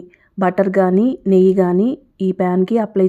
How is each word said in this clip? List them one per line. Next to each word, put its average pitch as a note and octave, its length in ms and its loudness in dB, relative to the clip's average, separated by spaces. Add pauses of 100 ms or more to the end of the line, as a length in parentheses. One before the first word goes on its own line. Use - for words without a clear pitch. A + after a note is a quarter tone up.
(420)
బటర్ F#3 360 0
కానీ F#3+ 280 2 (240)
నెయ్యి F#3+ 300 4
కానీ F3+ 260 0 (400)
ఈ - 20 -2 (120)
ప్యాన్కి F#3 340 -2 (100)
అప్లై G3 240 -2